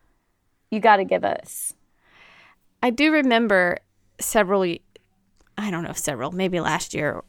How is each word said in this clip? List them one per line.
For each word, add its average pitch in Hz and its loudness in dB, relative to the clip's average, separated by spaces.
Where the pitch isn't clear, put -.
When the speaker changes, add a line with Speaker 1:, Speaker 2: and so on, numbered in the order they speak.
Speaker 1:
you 214 -4
gotta 202 6
give 185 0
us. - -6
Speaker 2:
I 247 2
do 285 2
remember 226 2
several 202 2
y-, 175 -2
I 208 -6
don't 170 -4
know, - -8
several, 139 -6
maybe 180 -2
last 156 -4
year 147 -4